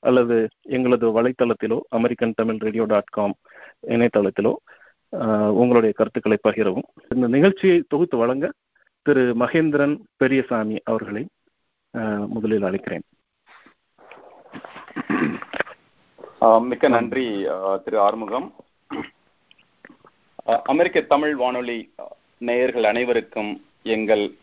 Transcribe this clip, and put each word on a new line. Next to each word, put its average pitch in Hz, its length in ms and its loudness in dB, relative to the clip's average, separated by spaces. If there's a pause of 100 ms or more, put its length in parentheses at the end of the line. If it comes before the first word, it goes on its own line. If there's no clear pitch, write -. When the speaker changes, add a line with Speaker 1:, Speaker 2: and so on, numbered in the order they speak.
Speaker 1:
அல்லது 120 480 2 (140)
எங்களது 120 600 0
வலைத்தளத்திலோ, 117 640 0
அமெரிக்கன் 117 480 -2
தமிழ் 113 200 -2
ரேடியோ 110 280 -2
டாட் 104 260 0
காம் 101 240 -2 (540)
இணையதளத்திலோ, 113 680 2 (580)
அஹ், 107 360 0
உங்களுடைய 113 480 4
கருத்துக்களை 107 420 0 (100)
பகிரவும். 104 340 0 (320)
இந்த 123 120 0
நிகழ்ச்சியை 175 640 4
தொகுத்து 156 280 0
வழங்க 131 360 0 (500)
திரு 127 360 2
மகேந்திரன் 147 600 2 (180)
பெரியசாமி 120 680 0
அவர்களை, 107 420 -4 (720)
அஹ், 104 280 -4
முதலில் 107 360 -2
அழைக்கிறேன். 95 400 -6 (3500)
Speaker 2:
ஆ, 113 160 8
மிக்க 123 300 0
நன்றி, 113 580 -2
ஆ, 95 300 -2
திரு 107 240 -2
ஆறுமுகம். 110 540 -2 (1900)
ஆ, 113 180 0
அமெரிக்க 170 360 0
தமிழ் 151 340 0
வானொலி 123 580 -4 (460)
நேயர்கள் 120 460 -2
அனைவருக்கும் 113 800 -2 (180)
எங்கள் 110 500 0 (100)